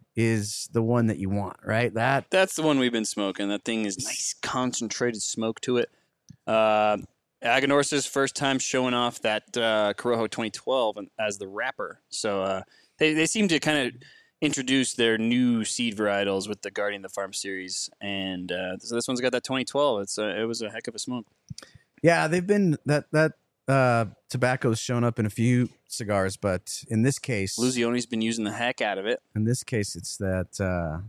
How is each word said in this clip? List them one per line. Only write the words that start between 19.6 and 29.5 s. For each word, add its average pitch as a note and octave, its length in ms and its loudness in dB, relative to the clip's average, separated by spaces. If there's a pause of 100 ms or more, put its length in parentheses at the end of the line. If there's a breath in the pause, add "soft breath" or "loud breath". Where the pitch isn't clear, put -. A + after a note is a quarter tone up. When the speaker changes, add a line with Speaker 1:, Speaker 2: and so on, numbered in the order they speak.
Speaker 2:
twelve. C#3 360 0
It's - 160 -6
a, G#2 240 -2
it A2+ 40 0
was A#2 160 -4
a G#2 80 -6
heck A2+ 180 -10
of A2+ 80 -10
a G#2+ 40 -10
smoke. B2 260 -6 (760 loud breath)
Speaker 1:
Yeah, D#3+ 260 4
they've F3 180 0
been, G3 400 4
that, D3 260 0
that, D#3 220 4 (340)
uh, B2+ 380 4 (240)
tobacco's B2+ 500 2
shown A#2+ 240 0
up A#2+ 160 0
in A2 80 2
a - 20 -2
few A#2+ 400 2 (180)
cigars, G2 480 0
but - 540 -4
in A2 140 2
this C#3 160 2
case, G2 400 -4
Speaker 2:
Illusione's A#2+ 480 0
been A2+ 140 -2
using A2+ 220 0
the G2+ 80 -2
heck A#2+ 300 -2
out G2+ 160 0
of F#2+ 80 -4
it. A#2+ 160 0 (140)
Speaker 1:
in G#2+ 80 0
this A#2+ 200 0